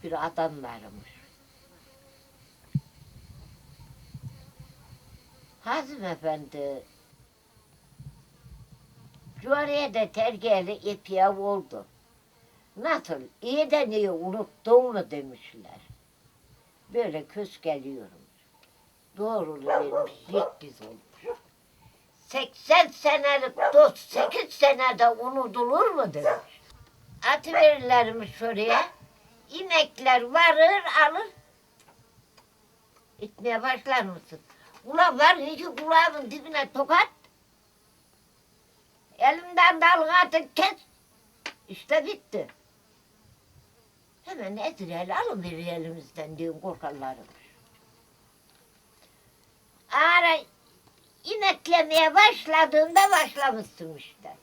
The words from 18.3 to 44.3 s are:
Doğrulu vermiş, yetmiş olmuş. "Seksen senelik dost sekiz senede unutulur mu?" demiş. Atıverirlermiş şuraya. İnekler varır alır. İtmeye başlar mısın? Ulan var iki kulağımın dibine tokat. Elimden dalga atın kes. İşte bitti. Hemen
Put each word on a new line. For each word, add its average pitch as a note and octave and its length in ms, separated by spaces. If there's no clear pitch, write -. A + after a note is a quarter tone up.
Doğrulu E3 480
vermiş, D3+ 460
yetmiş F3 520
olmuş. A2+ 580
"Seksen C#4+ 640
senelik C#4+ 680
dost D4 240
sekiz - 560
senede B3+ 560
unutulur B3+ 800
mu?" B3+ 240
demiş. - 460
Atıverirlermiş B3+ 1080
şuraya. A3+ 540
İnekler D4+ 720
varır E4 600
alır. D#4+ 240
İtmeye G#3+ 420
başlar B3+ 400
mısın? E3+ 380
Ulan D4+ 340
var E4 180
iki D#4 280
kulağımın D#4 640
dibine D4 420
tokat. D#4+ 360
Elimden E4+ 600
dalga E4 320
atın F4 420
kes. G4 220
İşte C#4+ 380
bitti. - 400
Hemen A3 320